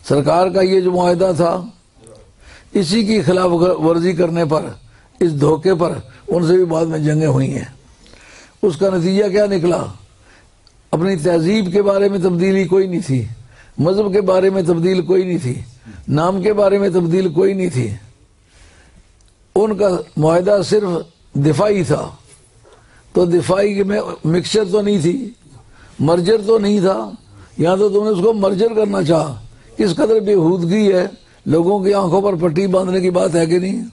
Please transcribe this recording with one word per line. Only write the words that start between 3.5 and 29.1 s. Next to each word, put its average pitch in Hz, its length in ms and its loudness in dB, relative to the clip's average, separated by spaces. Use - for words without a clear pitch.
वर्जी 170 340 2
करने 170 320 0
पर, 147 340 -4
इस 170 100 2
धोखे 156 420 2
पर 165 340 -2
उनसे 175 280 2
भी 185 80 4
बाद 165 220 -2
में 156 180 -4
जंगें 151 220 0
हुई 135 200 0
हैं। - 280 -8
उसका 190 260 0
नतीजा 190 380 0
क्या 208 180 2
निकला? 175 480 -2
अपनी 190 220 -2
तहजीब 175 560 0
के 202 100 2
बारे 196 280 2
में 196 120 -2
तब्दीली 190 440 0
कोई 190 220 0
नहीं 175 140 -4
थी, 123 280 -4
मजहब 190 320 0
के 208 80 2
बारे 185 280 2
में 190 160 -2
तब्दील 175 360 0
कोई 185 220 0
नहीं 180 160 -2
थी, - 260 -8
नाम 180 340 0
के 214 100 2
बारे 202 260 2
में 196 140 0
तब्दील 180 360 0
कोई 190 240 0
नहीं 185 160 -2
थी। 117 260 -4
उनका 196 480 0
मुआहदा 180 440 2
सिर्फ 175 440 -2
दिफाई 165 460 2
था, - 360 -4
तो 180 100 4
दिफाई 196 580 0
में 202 180 -2
मिक्सचर 180 400 0
तो 202 160 0
नहीं 202 180 0
थी, 175 360 -2
मर्जर 180 400 2
तो 220 180 2
नहीं 202 220 0
था, 190 360 -2
यहाँ 175 180 2
तो 208 120 2
तुमने 208 200 0
उसको 208 240 2
मर्जर 202 400 0
करना 202 300 0
चाहा। 151 380 -2